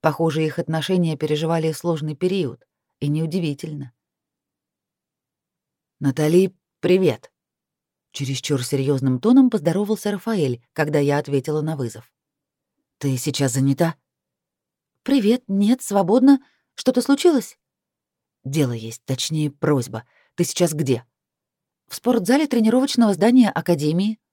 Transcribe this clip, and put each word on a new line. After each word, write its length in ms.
Похоже, 440
их 140
отношения 580
переживали 560
сложный 420
период, 520
и 80
неудивительно. 840
«Натали, 540
привет!» 520
Чересчур 500
серьёзным 580
тоном 280
поздоровался 600
Рафаэль, 520
когда 240
я 180
ответила 460
на 140
вызов. 360
«Ты 180
сейчас 360
занята?» 440
«Привет, 460
нет, 320
свободно. 580
Что-то 260
случилось?» 580
«Дело 280
есть, 320
точнее, 460
просьба. 540
Ты 100
сейчас 300
где?» 320
«В 60
спортзале 520
тренировочного 680
здания 360
Академии». 680